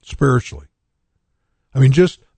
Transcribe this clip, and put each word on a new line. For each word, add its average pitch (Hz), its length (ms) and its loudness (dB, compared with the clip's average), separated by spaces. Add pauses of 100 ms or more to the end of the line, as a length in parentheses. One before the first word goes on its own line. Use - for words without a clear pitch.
spiritually. - 680 -4 (1040)
I 131 60 -4
mean, 131 120 4
just 170 280 0 (180)